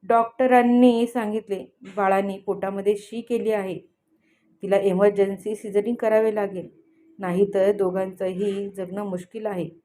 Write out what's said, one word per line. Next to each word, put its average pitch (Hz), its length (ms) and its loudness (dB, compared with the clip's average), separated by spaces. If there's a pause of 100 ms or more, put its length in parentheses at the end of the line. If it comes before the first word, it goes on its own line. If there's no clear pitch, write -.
डॉक्टरांनी 240 1000 4
सांगितले, 214 580 -6 (300)
"बाळाने 196 420 0
पोटामध्ये 196 600 -2
शी 220 240 -12
केली 220 300 -4
आहे, 190 260 -4 (840)
तिला 196 180 2
इमर्जन्सी 196 760 2
सिझरिंग 208 400 -2
करावे 220 400 2
लागेल, 190 340 -6 (500)
नाहीतर 196 520 2
दोघांचंही 190 1000 -4
जगणं 190 360 -8
मुश्किल 190 400 -10
आहे 180 240 -6 (160)